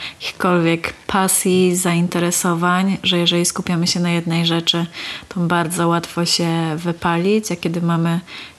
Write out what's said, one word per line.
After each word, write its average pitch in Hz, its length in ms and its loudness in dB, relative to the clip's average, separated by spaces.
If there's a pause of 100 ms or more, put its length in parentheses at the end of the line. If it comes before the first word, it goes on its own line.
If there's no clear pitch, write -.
(200)
jakichkolwiek 165 720 0 (120)
pasji, 185 720 2
zainteresowań, 175 1300 0
że 175 160 0
jeżeli 170 260 2
skupiamy 175 420 -2
się 175 140 -2
na 175 100 2
jednej 170 360 0
rzeczy, 170 400 0 (420)
to - 120 -6
bardzo 170 480 2
łatwo 170 360 0
się 165 520 0
wypalić, 175 760 0
a 175 40 -2
kiedy 170 260 -2
mamy 170 380 0 (380)